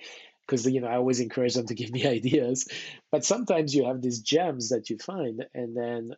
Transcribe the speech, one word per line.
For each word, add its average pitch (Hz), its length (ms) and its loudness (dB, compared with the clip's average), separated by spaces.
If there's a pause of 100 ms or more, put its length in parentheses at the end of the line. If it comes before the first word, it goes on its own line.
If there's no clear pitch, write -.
(480)
'Cause, 120 200 0
you 131 120 4
know, 120 80 -4
I 117 80 0
always 123 240 4
encourage 123 360 0
them 123 100 0
to 117 80 -6
give 113 180 -6
me 127 140 -2
<laughs> 123 140 4
ideas. 127 500 2 (420)
But 147 140 2
sometimes 180 500 2
you 135 100 6
have 127 160 -2
these 123 180 -2
gems 135 500 0
that 117 200 -2
you 110 80 -4
find, 135 560 -6
and 120 220 -6
then 120 420 -4